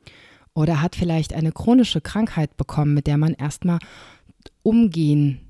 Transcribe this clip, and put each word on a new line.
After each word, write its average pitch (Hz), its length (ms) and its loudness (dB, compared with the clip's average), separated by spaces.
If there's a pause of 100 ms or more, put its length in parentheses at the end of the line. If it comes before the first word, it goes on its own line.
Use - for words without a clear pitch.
(520)
oder 156 300 0
hat 180 120 -2
vielleicht 165 380 -2
eine 160 200 -2
chronische 233 500 2
Krankheit 202 560 -4
bekommen, 147 340 0
mit 147 140 0
der 147 100 0
man 156 160 2
erstmal 170 460 -4 (840)
umgehen 156 880 2